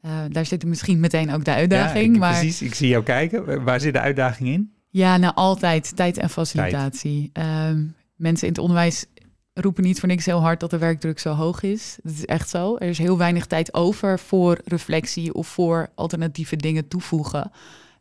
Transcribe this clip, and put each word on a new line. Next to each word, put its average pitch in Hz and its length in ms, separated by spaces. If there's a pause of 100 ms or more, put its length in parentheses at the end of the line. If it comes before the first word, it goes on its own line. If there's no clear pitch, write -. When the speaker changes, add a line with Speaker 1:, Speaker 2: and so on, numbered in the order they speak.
Speaker 1:
Eh, 160 100 (180)
daar 160 160
zit 165 200
misschien 170 340
meteen 160 340
ook 147 120
de 147 80
uitdaging, 190 540
Speaker 2:
Ja, 233 60
ik, 220 60
Speaker 1:
maar 175 200
Speaker 2:
precies, 165 220
ik 123 140
zie 135 120
jou 120 160
kijken. 139 600
Waar 127 160
zit 143 140
de 131 60
uitdaging 127 500
in? 190 240 (160)
Speaker 1:
Ja, 185 280
nou, 175 180
altijd 180 600
tijd 175 200
en - 60
Speaker 2:
Tijd. - 100
Speaker 1:
facilitatie. 147 1000
Ehm, 156 500 (320)
mensen 165 320
in 170 60
het - 80
onderwijs 170 440 (480)
roepen 190 300
niet 180 160
voor 185 100
niks 180 160
heel 175 160
hard 165 180
dat 170 100
de 170 80
werkdruk 160 420
zo 156 140
hoog 160 300
is. 208 400
Dat 160 100
is 151 120
echt - 240
zo. 190 280
Er 180 120
is 165 80
heel 175 200
weinig 175 280
tijd 160 280
over 190 460
voor 175 460
reflectie 165 680
of - 140
voor 165 480
alternatieve 165 600
dingen 156 320
toevoegen. 156 640 (500)